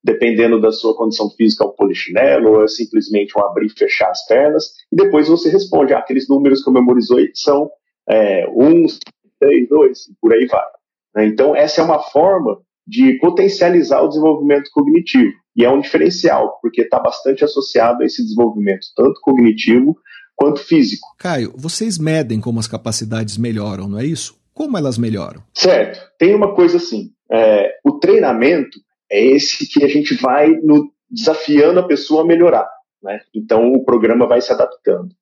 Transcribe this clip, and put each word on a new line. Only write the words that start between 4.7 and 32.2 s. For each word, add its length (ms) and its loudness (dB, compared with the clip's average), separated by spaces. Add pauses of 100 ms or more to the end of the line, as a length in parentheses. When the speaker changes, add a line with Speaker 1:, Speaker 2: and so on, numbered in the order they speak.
Speaker 1:
e 40 -2
depois 320 2
você 220 2
responde, 420 0
Ah, 60 2
aqueles 300 -4
números 340 2
que 80 -2
eu 40 4
memorizei 600 2
são, 360 -2 (380)
é, 400 0
um, 380 4 (520)
seis, 300 2
dois, 400 0
e 120 -20
por 120 2
aí 140 2
vai. 200 -2 (480)
Né? 120 0
Então, 280 0
essa 260 0
é 40 2
uma 140 0
forma 640 0 (260)
de 320 2
potencializar 840 2
o 80 0
desenvolvimento 640 0
cognitivo, 600 0 (240)
e 80 2
é 60 2
um 100 2
diferencial, 800 -2
porque 280 -4
tá 100 0
bastante 460 -2
associado 580 -2
a 40 0
esse 160 -6
desenvolvimento, 640 -2 (100)
tanto 240 0
cognitivo 760 2 (380)
quanto 260 -2
físico. 460 -2 (120)
Speaker 2:
Caio, 360 -6
vocês 440 -8
medem 420 -2
como 180 -6
as 80 -6
capacidades 680 -8
melhoram, 500 -6
não 120 -8
é 80 -6
isso? 280 -10 (200)
Como 240 -8
elas 180 -4
melhoram? 460 -8 (120)
Speaker 1:
Certo. 460 0 (180)
Tem 160 2
uma 200 0
coisa 240 2
assim, 320 -8 (200)
é, 540 2
o 140 0
treinamento 800 0 (320)
é 140 0
esse 440 0
que 160 0
a 40 2
gente 260 -2
vai 360 2 (120)
no, 280 2 (200)
desafiando 680 0
a 60 -6
pessoa 360 0